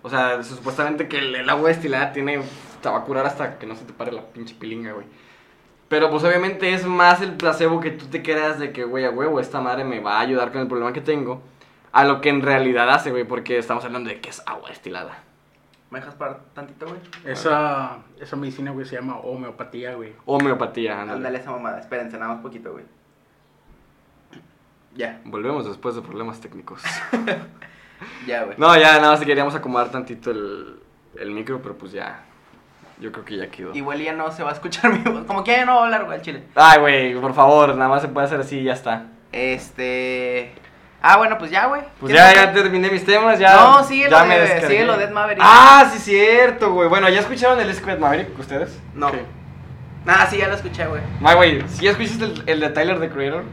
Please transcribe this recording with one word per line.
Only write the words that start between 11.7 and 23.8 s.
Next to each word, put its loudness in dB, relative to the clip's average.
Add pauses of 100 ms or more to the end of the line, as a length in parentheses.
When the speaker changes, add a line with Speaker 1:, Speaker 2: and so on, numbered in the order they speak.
Speaker 1:
a 4
lo 0
que 0
en -2
realidad 0
hace, -2
güey, -6
porque -8
estamos -8
hablando -12
de -16
que -20
es -20
agua -14
destilada. -16 (720)
Speaker 2:
¿Me -16
dejas -20
parar -14 (160)
tantito, -20
güey? -16 (240)
Speaker 3:
Esa, -6 (220)
esa -16
medicina, -12
güey, -12
se -16
llama -12
homeopatía, -14
güey. -18 (120)
Speaker 1:
Homeopatía, -4
ándale. -12
Speaker 2:
Ándale -10
esa -16
mamada. -12
Espérense, -14
nada -10
más -14
poquito, -20
güey. -20 (2000)